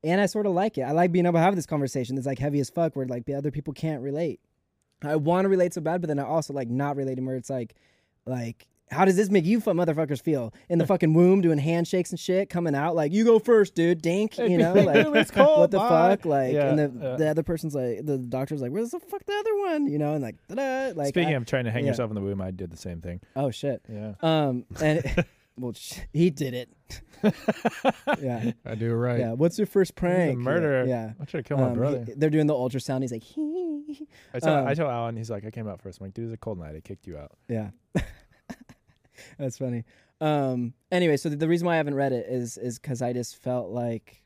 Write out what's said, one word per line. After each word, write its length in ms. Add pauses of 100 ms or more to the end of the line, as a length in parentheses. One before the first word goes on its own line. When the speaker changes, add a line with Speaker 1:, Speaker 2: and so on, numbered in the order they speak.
Speaker 1:
and 160
I 60
sorta 220
like 300
it. 40
I 100
like 200
being 140
able 80
to 60
have 160
this 100
conversation 480
that's, 120
like, 120
heavy 220
as 100
fuck, 260
where, 100
like, 200
the 80
other 160
people 240
can't 280
relate. 380 (640)
I 140
wanna 320
relate 260
so 60
bad, 200
but 80
then 120
I 40
also 300
like 140
not 280
relating, 300
where 100
it's 140
like, 240 (520)
like, 400 (240)
"How 140
does 120
this 140
make 140
you 160
fu-, 120
motherfuckers 480
feel 320 (160)
in 100
the 80
Speaker 2:
<laughs> 0
Speaker 1:
fucking 280
womb 260
doing 180
handshakes 520
and 80
shit, 320
coming 240
out 220
like, 160
'You 120
go 140
first, 380
dude, 260
dink,'" 320
Speaker 2:
Hey, 160
Speaker 1:
you 80
know? 160
Speaker 2:
<laughs> 0
baby, 120
Speaker 1:
Like, 200 (100)
Speaker 2:
it's 140
cold, 300
Speaker 1:
what 100
the 80
Speaker 2:
bye. 380
Speaker 1:
fuck? 80
Like, 280
Speaker 2:
Yeah, 180
Speaker 1:
and 80
the, 220
Speaker 2:
yeah. 160
Speaker 1:
the 120
other 160
person's 320
like, 280
the 140
doctor's 420
like, 120
"Where's 180
the 100
fuck 240
the 100
other 240
one?" 280
You 120
know, 160
and 80
like, 140 (120)
"Ta-da," 480
like, 120
Speaker 2:
Speaking 260
Speaker 1:
I 20
Speaker 2:
of 100
trying 200
to 40
hang 140
Speaker 1:
Yeah. 60
Speaker 2:
yourself 200
in 60
the 40
womb, 200
I 100
did 200
the 60
same 240
thing. 200 (160)
Speaker 1:
Oh, 160
shit. 360
Speaker 2:
Yeah. 320
Speaker 1:
Um, 460 (160)
and 200 (380)
Speaker 2:
<laughs> 180
Speaker 1:
well, 160
sh-, 260 (120)
he 180
did 240
it. 140 (540)
Speaker 2:
<laughs> 120 (840)
Speaker 1:
Yeah. 320 (120)
Speaker 3:
I 100
do 160
it 60
right. 240
Speaker 1:
Yeah. 120
"What's 260
your 80
first 260
Speaker 2:
He's 60
a 20
Speaker 1:
prank?" 380
Speaker 2:
murderer. 480
Speaker 1:
Yeah. 340
Speaker 2:
I 40
tried 200
to 40
kill 100
my 60
Speaker 1:
Um, 80
he, 40
Speaker 2:
brother. 280 (120)
Speaker 1:
they're 140
doing 160
the 80
ultrasound. 480
He's 100
like, 100
"Hee." 840 (280)
Speaker 2:
I 60
tell, 180
Speaker 1:
Um, 80
Speaker 2:
I 80
tell 160
Alan, 260
he's 140
like, 160
"I 40
came 180
out 120
first." 200
I'm 60
like, 80
"Dude, 120
it's 80
a 40
cold 200
night. 160
It 100
kicked 220
you 120
out." 140 (160)
Speaker 1:
Yeah. 220 (240)
<laughs> 80 (1400)
That's 200
funny. 260 (360)
Um, 540 (160)
anyway, 260
so 120
the, 80
the 120
reason 180
why 80
I 20
haven't 180
read 180
it 160
is, 280
is 220
'cause 240
I 100
just 240
felt 340
like 540